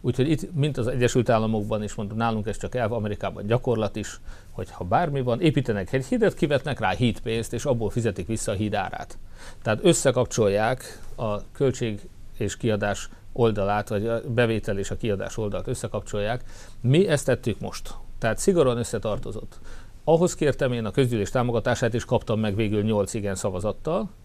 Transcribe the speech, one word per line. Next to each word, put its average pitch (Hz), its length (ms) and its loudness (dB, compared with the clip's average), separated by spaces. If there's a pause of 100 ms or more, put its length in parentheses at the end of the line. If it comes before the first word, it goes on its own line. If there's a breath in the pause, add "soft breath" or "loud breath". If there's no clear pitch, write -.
Úgyhogy 131 280 2
itt, - 240 0
mint 143 240 0
az 117 100 0
Egyesült 123 420 4
Államokban 110 540 2
is, 101 100 -6
mondom, 104 240 -6
nálunk 113 300 0
ez 101 100 -4
csak - 180 -6
elv, 117 180 0
Amerikában 104 520 -4
gyakorlat 110 500 2
is, - 240 -8 (320 loud breath)
hogy - 200 -8
ha - 120 -10
bármi 139 380 2
van, 120 200 0
építenek 120 520 2
egy 135 120 0
hidat, 226 280 2
kivetnek 143 460 0
rá 104 100 2
hídpénzt, 113 640 0
és 120 120 -4
abból 127 240 2
fizetik 104 380 -2
vissza 113 240 -2
a 101 40 -2
híd 104 180 0
árát. - 440 -4 (440 loud breath)
Tehát 110 220 0
összekapcsolják 120 1160 2 (140)
a 104 360 -4
költség 120 580 -2 (280)
és 107 200 -4
kiadás 104 520 0 (220 loud breath)
oldalát, 104 580 2
vagy 107 180 0
a 117 200 0
bevétel 113 500 2
és 101 140 -4
a 95 60 -4
kiadás 98 400 -2
oldalt 104 300 -4
összekapcsolják. 110 760 -4 (380 loud breath)
Mi 156 260 6
ezt 147 180 2
tettük 117 340 0
most. - 340 -6 (240)
Tehát 110 200 0
szigorúan 147 400 4
összetartozott. 110 840 -4 (440 loud breath)
Ahhoz 165 320 4
kértem 135 360 2
én 117 140 -2
a 101 60 -2
közgyűlés 117 380 2
támogatását, 120 640 2
és 117 120 -2
kaptam 113 340 0
meg 107 160 2
végül 107 260 2
nyolc 104 320 2
igen 101 220 -2
szavazattal 107 720 -2 (160)